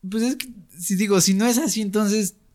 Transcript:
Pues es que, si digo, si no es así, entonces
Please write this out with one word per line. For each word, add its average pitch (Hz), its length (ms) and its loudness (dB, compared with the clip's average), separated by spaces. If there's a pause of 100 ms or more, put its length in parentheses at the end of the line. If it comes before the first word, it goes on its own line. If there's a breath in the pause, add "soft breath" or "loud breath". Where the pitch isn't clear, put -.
Pues 220 140 -2
es 254 140 0
que, - 120 -12 (300)
si 185 180 -4
digo, 196 240 2
si 190 140 2
no 202 100 2
es 240 140 2
así, 240 240 -2
entonces 208 540 -2 (180)